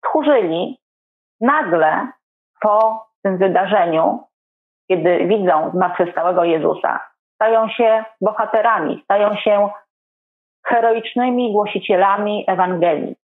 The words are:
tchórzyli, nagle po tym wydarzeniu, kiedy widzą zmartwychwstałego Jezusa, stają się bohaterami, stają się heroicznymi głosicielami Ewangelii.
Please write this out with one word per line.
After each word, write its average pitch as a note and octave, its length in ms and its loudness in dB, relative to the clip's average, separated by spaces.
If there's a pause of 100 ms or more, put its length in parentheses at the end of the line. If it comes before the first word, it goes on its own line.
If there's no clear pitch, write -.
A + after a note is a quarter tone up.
tchórzyli, A#3 720 0 (600)
nagle E3+ 680 0 (520)
po A3 460 0 (160)
tym F#3 160 -2
wydarzeniu, F#3 840 0 (640)
kiedy E3+ 380 2
widzą F3+ 440 0
zmartwychwstałego F3 760 0
Jezusa, E3 560 -2 (340)
stają A3+ 340 2
się A3 360 2 (160)
bohaterami, G#3+ 840 -2
stają G#3 320 2
się G#3 320 2 (1000)
heroicznymi A#3 840 0
głosicielami G3+ 960 0
Ewangelii. F3+ 680 0 (120)